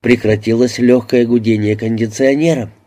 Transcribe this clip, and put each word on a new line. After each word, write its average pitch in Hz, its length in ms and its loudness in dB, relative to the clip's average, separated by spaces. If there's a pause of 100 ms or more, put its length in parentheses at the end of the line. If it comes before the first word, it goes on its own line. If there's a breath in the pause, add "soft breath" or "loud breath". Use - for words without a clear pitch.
Прекратилось 113 760 0
легкое 120 480 2
гудение 110 500 0
кондиционера. 117 920 -2 (160)